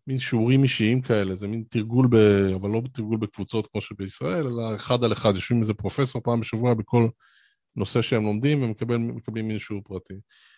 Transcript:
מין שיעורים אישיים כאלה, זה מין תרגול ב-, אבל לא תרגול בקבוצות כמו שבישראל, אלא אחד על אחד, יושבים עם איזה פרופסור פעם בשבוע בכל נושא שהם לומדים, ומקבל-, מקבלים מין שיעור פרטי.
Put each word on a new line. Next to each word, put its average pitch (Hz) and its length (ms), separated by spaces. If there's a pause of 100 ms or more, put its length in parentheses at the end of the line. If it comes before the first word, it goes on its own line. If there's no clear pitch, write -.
מין 131 120
שיעורים 127 440
אישיים 123 380
כאלה, 101 340
זה 101 120
מין 110 220
תרגול 120 380
ב-, 101 480
אבל 98 140
לא 113 120 (120)
תרגול 110 240
בקבוצות 110 500
כמו 104 140
שבישראל, 135 640
אלא 117 280
אחד 120 280
על 113 100
אחד, 104 220
יושבים 120 220
עם 117 40
איזה 107 120
פרופסור 120 500
פעם 120 160
בשבוע 117 340
בכל 113 340 (680)
נושא 110 260
שהם 110 220
לומדים, 131 400
ומקבל-, 117 340
מקבלים 117 500
מין 110 120
שיעור 101 260
פרטי. 95 280 (440)